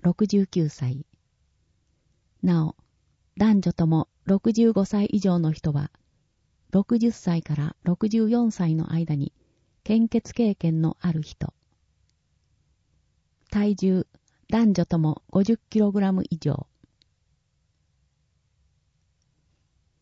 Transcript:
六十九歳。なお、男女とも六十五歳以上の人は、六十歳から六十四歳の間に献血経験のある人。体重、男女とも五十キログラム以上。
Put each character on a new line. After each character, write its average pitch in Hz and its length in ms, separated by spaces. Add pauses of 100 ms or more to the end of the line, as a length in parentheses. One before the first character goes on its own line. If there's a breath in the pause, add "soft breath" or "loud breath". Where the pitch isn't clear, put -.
六 175 240
十 196 200
九 160 220
歳。 135 380 (1400)
な 170 240
お、 - 100 (600)
男 208 240
女 175 120
と 170 140
も 160 220 (160)
六 196 280
十 226 200
五 202 120
歳 202 220
以 208 140
上 185 180
の 160 140
人 156 200
は、 143 180 (800)
六 202 280
十 226 140
歳 170 300
か 151 120
ら 147 300
六 180 240
十 220 200
四 233 240
歳 165 220
の 160 180
間 165 220
に 143 180 (520)
献 226 240
血 - 260
経 220 200
験 160 280
の - 180
あ 180 100
る 156 120
人。 - 320 (2000)
体 208 240
重、 185 320 (440)
男 220 240
女 175 100
と 170 140
も 156 320
五 196 120
十 220 160 (120)
キ - 80
ロ 208 120
グ 202 100
ラ 190 120
ム 185 160
以 170 80
上。 - 300 (3250)